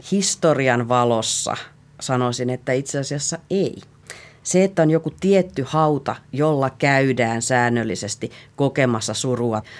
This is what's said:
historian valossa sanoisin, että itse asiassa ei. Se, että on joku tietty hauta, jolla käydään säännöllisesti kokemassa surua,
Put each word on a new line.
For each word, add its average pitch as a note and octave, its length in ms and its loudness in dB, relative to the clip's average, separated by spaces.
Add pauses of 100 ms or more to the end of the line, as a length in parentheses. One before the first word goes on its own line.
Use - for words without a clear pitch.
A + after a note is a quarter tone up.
(120)
historian C3 800 0
valossa A#2+ 680 0 (440)
sanoisin, B2 480 -2
että B2+ 240 -4
itse C#3 260 -4
asiassa C#3+ 380 -6 (120)
ei. F#3 320 -2 (600)
Se, F#3 200 2
että G3 180 0
on D#3 80 6
joku D#3+ 300 0
tietty F#3 480 2
hauta, D3+ 480 0 (160)
jolla C#3 380 0
käydään B2+ 720 2
säännöllisesti A#2 920 -2 (240)
kokemassa B2+ 580 0
surua, A#2+ 480 -2 (180)